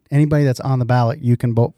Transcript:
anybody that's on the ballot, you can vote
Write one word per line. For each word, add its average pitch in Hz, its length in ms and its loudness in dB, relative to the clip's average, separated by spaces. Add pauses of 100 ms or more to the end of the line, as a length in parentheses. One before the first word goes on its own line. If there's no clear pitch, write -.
(120)
anybody 147 320 2
that's 131 160 -2
on 131 180 -4
the 123 80 -2
ballot, 120 380 0
you 120 140 2
can 120 180 -2
vote 120 220 0